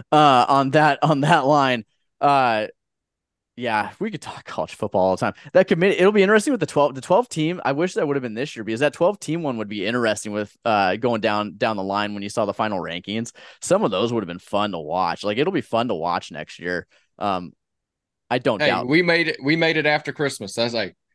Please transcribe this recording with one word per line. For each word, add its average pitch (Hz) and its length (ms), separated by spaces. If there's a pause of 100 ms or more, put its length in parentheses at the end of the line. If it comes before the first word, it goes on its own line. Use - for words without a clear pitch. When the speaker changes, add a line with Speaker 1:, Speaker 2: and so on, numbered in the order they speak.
(100)
Speaker 1:
Uh, 143 380
on 139 220
that, 151 320
on 147 180
that 147 240
line, 131 400 (380)
uh, 127 460 (880)
yeah, 110 440
we 214 100
could 185 100
talk - 240
college - 300
football 101 280
all 95 140
the - 40
time. 110 140 (180)
That 185 160
committee, 180 280
it'll 185 140
be 208 140
interesting 214 280
with 240 60
the 160 80
twelve, 143 300
the 127 40
twelve 214 280
team. 160 360
I 131 60
wish 160 240
that 202 100
would 143 120
have 135 80
been 110 100
this 131 220
year 113 80
because 113 160
that 143 140
twelve 202 260
team 160 240
one 127 140
would 104 100
be 101 180
interesting 110 460
with, 104 200 (120)
uh, 101 320
going 113 240
down, 104 360
down 113 200
the 95 80
line 104 300
when 101 100
you 98 40
saw 107 180
the 101 60
final 107 280
rankings. 95 500 (320)
Some 196 220
of 123 80
those 110 200
would 110 120
have - 20
been 87 140
fun 104 320
to 87 80
watch. 85 420
Like, 104 160
it'll 165 140
be 160 80
fun 117 260
to 110 80
watch 87 380
next 76 260
year. 85 300 (320)
Um, 92 320 (760)
I 123 100
don't 123 220
Speaker 2:
Hey, 147 100
Speaker 1:
doubt. 95 180
Speaker 2:
we 165 140
made 170 260
it. - 120
We 143 140
made 165 220
it 151 100
after 151 260
Christmas. 127 420
That's 117 200
like, 101 220 (180)